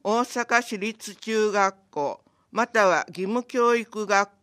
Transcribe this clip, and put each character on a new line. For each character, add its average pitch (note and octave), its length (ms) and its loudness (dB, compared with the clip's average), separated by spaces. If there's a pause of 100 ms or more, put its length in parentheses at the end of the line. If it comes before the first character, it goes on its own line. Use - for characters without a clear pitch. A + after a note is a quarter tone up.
大 A3 160 0
阪 A#3+ 420 -2
市 A3 160 -8
立 G#3 380 -8
中 G#3+ 340 0
学 G3 400 -2
校、 C#3+ 340 -6 (280)
ま A#3 160 0
た G#3+ 180 4
は E3 220 4
義 F3 140 -8
務 A3+ 200 -2
教 A#3+ 320 0
育 G#3+ 320 -4
学 G3 240 2 (120)